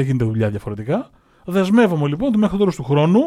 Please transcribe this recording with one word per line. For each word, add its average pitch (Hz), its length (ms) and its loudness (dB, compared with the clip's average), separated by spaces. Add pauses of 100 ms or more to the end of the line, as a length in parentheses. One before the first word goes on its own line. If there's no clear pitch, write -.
γίνεται 131 200 -2
δουλειά 110 260 0
διαφορετικά. 107 600 -6 (340)
Δεσμεύομαι 185 640 2
λοιπόν 165 200 -4
ότι 220 100 0
μέχρι 208 140 0
το 196 60 -4
τέλος 202 180 0
του - 80 -10
χρόνου, 151 420 2